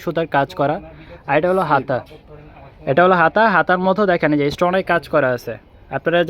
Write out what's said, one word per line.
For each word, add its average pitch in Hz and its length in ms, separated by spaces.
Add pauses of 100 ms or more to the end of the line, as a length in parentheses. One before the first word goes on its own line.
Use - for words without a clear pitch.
সুতার 165 320
কাজ 139 120 (120)
করা। 147 160 (520)
আর 139 100
এটা 175 140
হলো 190 180
হাতা, 135 280 (920)
এটা 135 140
হলো 185 180
হাতা। 165 200 (120)
হাতার 180 320
মধ্যেও 190 260
দেখেন, 165 220
এই 147 60
যে 143 140
স্টোনের 180 380
কাজ 170 100 (120)
করা 139 220
আছে। 117 160 (440)
আপনারা 170 340